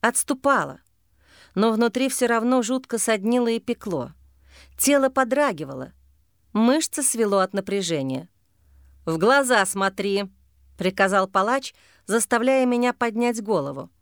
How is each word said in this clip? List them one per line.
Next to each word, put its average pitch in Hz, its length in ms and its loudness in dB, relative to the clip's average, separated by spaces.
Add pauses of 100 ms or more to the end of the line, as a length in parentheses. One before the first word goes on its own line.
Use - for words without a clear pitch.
отступала. 233 800 -2 (720)
Но 220 160 2
внутри 233 380 0
все 262 180 -2
равно 240 360 2
жутко 240 360 -4
саднило 233 500 2
и 226 120 -2
пекло. 175 520 -6 (680)
Тело 269 320 2
подрагивало. 220 840 -2 (600)
Мышцы 262 500 0
свело 220 360 0
от 190 140 0
напряжения. 170 760 -4 (760)
«В 165 140 -2
глаза 247 480 4
смотри», — 196 580 -2 (540)
приказал 190 500 2
палач, 220 460 -2 (320)
заставляя 240 580 2
меня 247 300 0
поднять 233 480 -2
голову. 151 480 -4 (100)